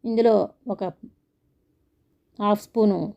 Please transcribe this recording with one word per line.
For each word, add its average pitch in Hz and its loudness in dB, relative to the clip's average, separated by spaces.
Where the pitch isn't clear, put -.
ఇందులో 226 2
ఒక 202 -8
హాఫ్ 208 0
స్పూను 208 0